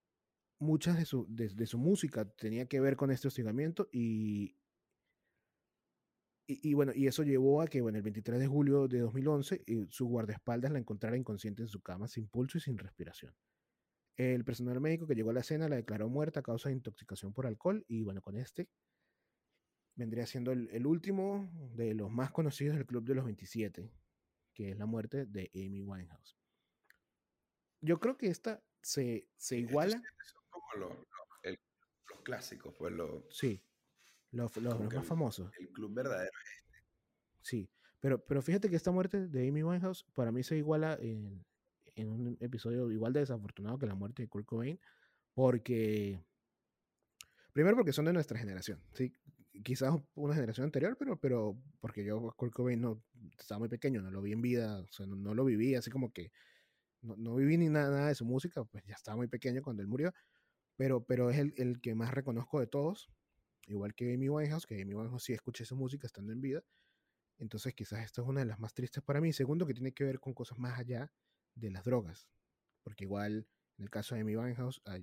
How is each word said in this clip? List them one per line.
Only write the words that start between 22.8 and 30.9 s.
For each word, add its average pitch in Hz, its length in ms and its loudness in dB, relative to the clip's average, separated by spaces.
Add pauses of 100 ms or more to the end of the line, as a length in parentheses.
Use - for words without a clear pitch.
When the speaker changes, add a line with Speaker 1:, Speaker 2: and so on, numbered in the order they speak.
Speaker 1:
Club 120 200 -2
de 135 100 0
los 131 100 0
veintisiete, 104 640 -6 (640)
que 98 200 -6
es 98 40 -6
la 104 80 -4
muerte 110 400 -2
de 101 300 -8
Amy 98 280 -6
Winehouse. 92 540 -12 (1400)
Yo 160 180 4
creo 254 200 2
que 240 80 0
esta 208 360 -2 (200)
se, 120 540 -2
se - 200 -4
Speaker 2:
Sí, 120 60 2
estos 117 80 -2
Speaker 1:
iguala. 151 220 4
Speaker 2:
siempre - 340 -8
son - 240 -20
como - 160 -14 (100)
los, 95 220 -8